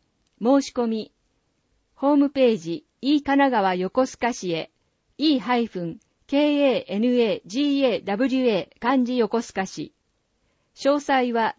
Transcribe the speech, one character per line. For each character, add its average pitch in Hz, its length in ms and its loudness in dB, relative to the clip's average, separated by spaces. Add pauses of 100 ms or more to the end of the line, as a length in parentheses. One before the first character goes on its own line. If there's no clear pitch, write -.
(420)
申 269 200 4
し - 120 -8
込 240 140 -2
み、 220 260 -6 (840)
ホ 285 180 0
ー - 40 4
ム 277 120 4
ペ 254 240 4
ー 208 40 -2
ジ、 165 280 -8 (140)
E 285 240 0
神 277 140 0
奈 277 140 4
川 190 240 2
横 185 260 -2
須 - 200 -4
賀 247 120 -2
市 180 180 -6
へ、 160 180 -6 (480)
E 285 220 2
ハ 240 180 -2
イ 233 100 0
フ 180 180 -8
ン、 165 140 -10 (280)
ケ 277 100 -2
ー 285 420 2
エ - 100 -8
ー - 40 -8
エ 202 60 -2
ヌ 233 160 2
エ 226 200 2
ー - 100 -8
ジ 208 160 -4
ー 277 240 0
エ 226 120 2
ー - 60 -10
ダ 196 140 -4
ブ 262 100 0
リ 254 160 0
ュ - 20 2
ー 240 40 2
エ 190 260 -2
ー - 40 -20
漢 254 240 2
字 247 140 -4
横 226 200 0
須 - 180 -8
賀 190 100 -4
市。 - 280 -14 (840)
詳 285 240 0
細 262 320 0
は 226 280 -2